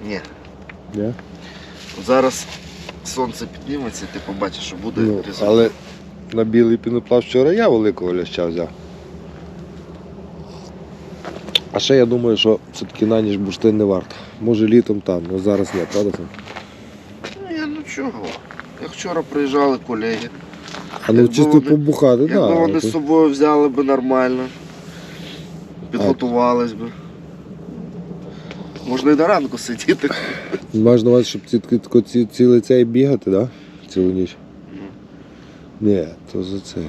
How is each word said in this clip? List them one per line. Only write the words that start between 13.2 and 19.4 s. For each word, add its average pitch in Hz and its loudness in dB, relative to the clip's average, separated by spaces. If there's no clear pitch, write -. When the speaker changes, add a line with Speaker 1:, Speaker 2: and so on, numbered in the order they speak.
Speaker 2:
ніч 104 0
бурштин 101 0
не 107 2
варто. 95 0
Може 110 2
літом 110 4
там, 90 -2
але 95 -2
зараз 98 0
ні, 92 -2
правда, 101 0
Сань? 85 -10
Speaker 1:
Ну, 359 -8
я, 311 -6
ну 302 -8
чого? 240 -8
Як 156 -12
вчора 170 -6
приїжджали 143 2